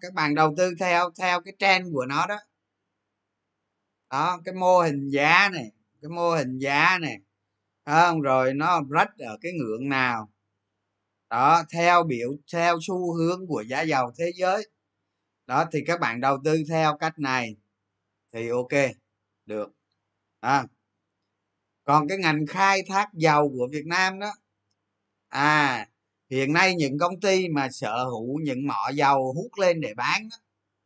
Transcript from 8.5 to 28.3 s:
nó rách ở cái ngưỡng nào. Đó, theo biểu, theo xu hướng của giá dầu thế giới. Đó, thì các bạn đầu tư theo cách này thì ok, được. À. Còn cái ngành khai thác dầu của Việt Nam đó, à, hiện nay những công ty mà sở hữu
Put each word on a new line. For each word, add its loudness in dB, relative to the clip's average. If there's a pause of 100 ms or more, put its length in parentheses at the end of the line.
nó 0
rách 0
ở -10
cái -10
ngưỡng -6
nào. -2 (1000)
Đó, 4 (100)
theo 4
biểu, -4 (240)
theo 0
xu -4
hướng -2
của -4
giá -6
dầu -2
thế -4
giới. -2 (760)
Đó, 0
thì -4
các 0
bạn -4
đầu 2
tư 0
theo 0
cách -6
này -4 (760)
thì -8
ok, -4 (720)
được. -8 (680)
À. 0 (1200)
Còn 4
cái -2
ngành 0
khai 2
thác -2
dầu 4
của -4
Việt -8
Nam -2
đó, -8 (1000)
à, 2 (440)
hiện 0
nay 4
những -2
công -2
ty 2
mà -2
sở -4
hữu -6